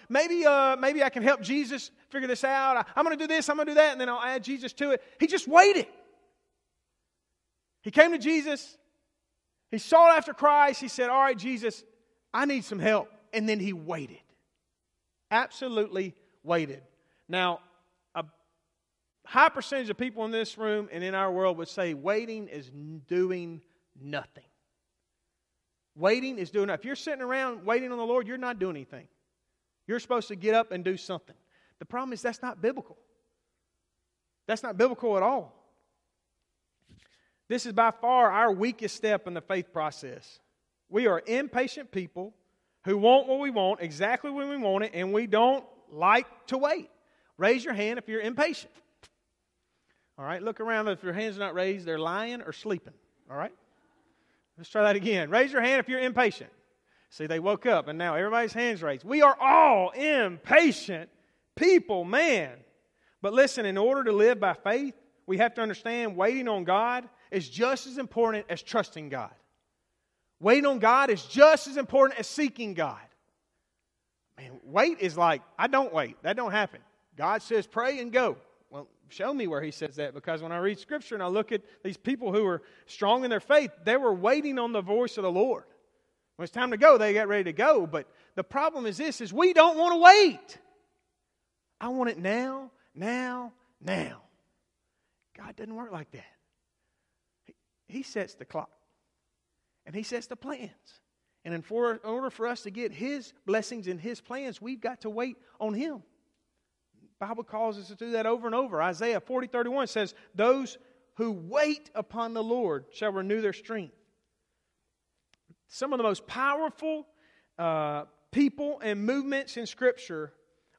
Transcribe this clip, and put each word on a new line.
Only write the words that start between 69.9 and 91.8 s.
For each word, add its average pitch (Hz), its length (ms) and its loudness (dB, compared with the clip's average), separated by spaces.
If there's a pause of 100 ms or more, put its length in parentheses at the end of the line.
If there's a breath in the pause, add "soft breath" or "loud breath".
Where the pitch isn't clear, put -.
Waiting 254 220 6
on 277 140 0
God 247 320 4
is 190 160 0
just 294 420 8
as 277 80 -8
important 269 420 4
as 214 80 -6
seeking 233 460 -4
God. 156 260 -6 (1400)
Man, 131 140 -20 (120)
wait 233 360 2
is 180 140 -4
like, 165 280 2 (160)
I 233 80 0
don't 262 260 0
wait. 139 300 -2
That 180 120 -2
don't 226 180 -6
happen. 208 280 -2 (340)
God 202 280 -4
says, 220 240 -2
"Pray 262 320 -4
and 240 120 -10
go." 240 280 0 (320)
Well, 143 180 -16 (220)
show 240 240 -4
me 247 140 -4
where 147 120 -4
He 151 100 -8
says 139 260 -10
that, 143 180 -6
because 156 260 -8
when 165 100 -10
I 170 60 -6
read 196 220 -2
Scripture 285 360 -10
and 202 80 -6
I 180 40 -4
look 208 260 -2
at 208 80 -2 (240 soft breath)
these 190 140 -8
people 233 340 -4
who 208 120 2
were 180 180 -2 (240 soft breath)
strong 233 380 2
in 254 40 0
their 220 100 0
faith, 285 320 4 (140)
they 233 140 4
were 240 160 2
waiting 262 440 0
on 233 140 -2
the 214 80 0
voice 220 380 -2
of 196 60 -4
the 185 60 0
Lord. 196 340 0 (720)
When 170 80 -10
it's 165 80 -12
time 247 180 -2
to 220 80 -2
go, 285 180 10
they 214 160 4
got 208 160 0
ready 202 160 0
to 165 80 -6
go. 220 340 4
But 151 220 -6 (260 soft breath)
the 185 100 -4
problem 277 420 -4
is 196 100 -6
this, 294 240 -6
is 196 140 -10
we 359 180 4
don't 330 240 6
want 349 160 2
to 339 60 0
wait. 359 600 8 (1200)